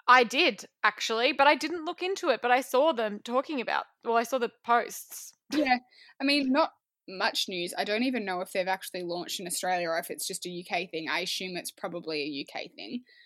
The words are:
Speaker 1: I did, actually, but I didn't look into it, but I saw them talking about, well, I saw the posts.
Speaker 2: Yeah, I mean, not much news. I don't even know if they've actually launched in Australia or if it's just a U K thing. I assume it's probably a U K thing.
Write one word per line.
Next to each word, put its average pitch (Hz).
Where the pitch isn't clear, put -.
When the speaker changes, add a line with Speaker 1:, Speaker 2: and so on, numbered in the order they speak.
Speaker 1:
I 247
did, 254
actually, 226
but 277
I 294
didn't 311
look 349
into 370
it, 226
but 240
I 254
saw 269
them 214
talking 269
about, -
well, 226
I 233
saw 254
the 233
posts. -
Speaker 2:
Yeah, 269
I 269
mean, 277
not 311
much 196
news. 175
I 190
don't 208
even 247
know 185
if 190
they've 185
actually 190
launched 175
in 180
Australia 180
or 165
if 175
it's -
just -
a 180
U 175
K 185
thing. 165
I 156
assume 180
it's -
probably 165
a 143
U 143
K -
thing. 247